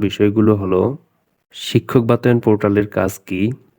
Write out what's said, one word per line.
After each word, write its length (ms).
বিষয়গুলো 540
হলো 200
শিক্ষক 420
বাতায়ন 340
পোর্টালের 420
কাজ 160
কি 140